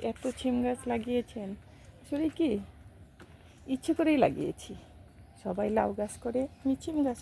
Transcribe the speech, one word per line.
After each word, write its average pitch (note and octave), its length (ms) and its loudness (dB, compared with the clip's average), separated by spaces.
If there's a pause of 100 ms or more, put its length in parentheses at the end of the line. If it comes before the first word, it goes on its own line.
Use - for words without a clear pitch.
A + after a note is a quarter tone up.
এত - 220 -4 (140)
ছিম B3+ 260 0
গাছ B3 240 0
লাগিয়েছেন।" A#3 600 -2 (520)
আসলে D4 280 -2
কি, B3+ 300 2 (1080)
ইচ্ছে C4 260 0
করেই D#4 240 4
লাগিয়েছি। D3+ 580 2 (680)
সবাই G#3 260 0
লাউ G#3 240 2
গাছ G#3 240 -4
করে, A#3+ 240 -2 (240)
আমি C4+ 160 2
ছিম D4+ 220 0
গাছ B3 180 0